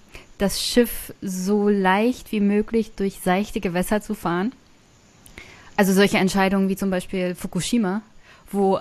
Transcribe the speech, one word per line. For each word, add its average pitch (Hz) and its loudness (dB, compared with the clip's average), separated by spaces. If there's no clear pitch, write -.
das 196 0
Schiff - 0
so 196 0
leicht 202 0
wie 214 -2
möglich 208 0
durch 196 -4
seichte 196 -2
Gewässer 185 -2
zu 214 -8
fahren. 180 -4
Also 196 4
solche 196 4
Entscheidungen 190 2
wie 190 -2
zum 196 -2
Beispiel 180 -4
Fukushima, 196 -2
wo 190 2